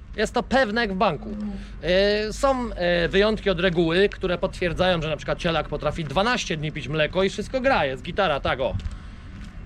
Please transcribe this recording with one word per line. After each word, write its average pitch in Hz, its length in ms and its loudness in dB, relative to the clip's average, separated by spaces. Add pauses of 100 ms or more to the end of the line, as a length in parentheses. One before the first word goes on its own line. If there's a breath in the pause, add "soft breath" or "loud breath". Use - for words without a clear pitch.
(160)
Jest 208 180 0
to 247 80 2
pewne 233 380 2
jak 208 120 0
w 190 40 -2
banku. - 340 0 (520 loud breath)
E, 202 500 2
są, 247 400 2
e, 175 360 2
wyjątki 202 420 2
od 170 100 0
reguły, 175 480 4
które 180 300 -2
potwierdzają, 180 640 0
że 156 80 -2
na 147 60 -2
przykład 147 220 -4
cielak 160 300 0
potrafi 147 360 -4
dwanaście 185 520 0
dni 151 160 -4
pić 139 160 -8
mleko 151 340 2
i 196 80 2
wszystko 240 300 -4
gra, 240 240 4
jest 131 180 -4
gitara, 170 380 0
tak 143 200 0
o. 117 140 0 (920 loud breath)